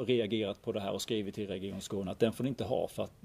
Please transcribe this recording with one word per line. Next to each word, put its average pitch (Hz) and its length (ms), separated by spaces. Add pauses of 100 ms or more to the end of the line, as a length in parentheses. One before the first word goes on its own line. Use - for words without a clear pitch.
reagerat 107 560
på 113 100
det 104 80
här 101 120
och 98 100
skrivit 104 320
till 107 140
Region 95 320
Skåne 98 300
att 95 80
den 110 140
får 120 120
ni 131 40
inte 131 160
ha, 85 240
för - 140
att 98 100 (120)